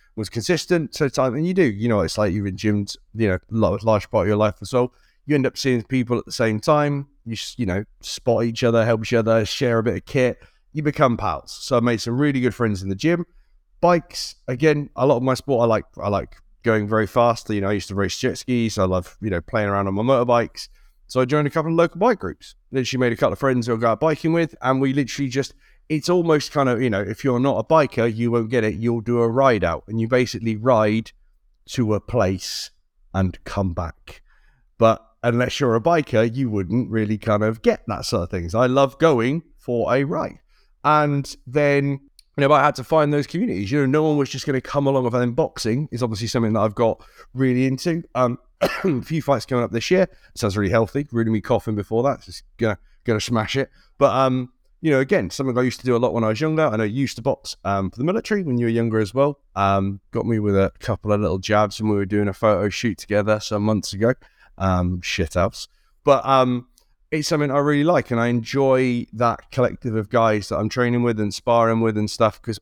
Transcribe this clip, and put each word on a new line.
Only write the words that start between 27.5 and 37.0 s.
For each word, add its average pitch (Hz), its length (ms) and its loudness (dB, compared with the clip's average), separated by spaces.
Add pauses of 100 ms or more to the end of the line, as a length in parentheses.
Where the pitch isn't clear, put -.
a 113 60 -4
biker, 127 480 2
you 117 180 -2
won't 117 180 0
get 117 160 0
it. 107 120 -2
You'll 117 260 -2
do 120 160 0
a 117 100 2
ride 117 360 4
out, 82 220 -2
and 110 140 -4
you 113 80 0
basically 117 480 0
ride 110 560 2 (540)
to 110 260 -2
a 104 80 0
place - 680 -2 (420)
and 92 320 0
come 95 300 -4
back. - 480 -10 (560)
But 113 280 4 (160)
unless 120 380 0
you're 120 160 2
a 117 40 2
biker, 120 540 2
you 131 140 -2
wouldn't 104 420 -2
really 107 280 -2